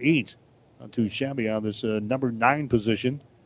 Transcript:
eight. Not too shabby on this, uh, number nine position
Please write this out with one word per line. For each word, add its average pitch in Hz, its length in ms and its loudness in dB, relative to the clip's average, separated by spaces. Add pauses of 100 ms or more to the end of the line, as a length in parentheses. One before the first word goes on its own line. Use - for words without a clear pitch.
eight. 147 320 2 (460)
Not 110 120 -16
too 113 160 0
shabby 135 400 -4
on 110 140 0
this, 107 220 -4
uh, 110 180 0
number 127 300 -2
nine 131 360 2
position 117 540 0 (240)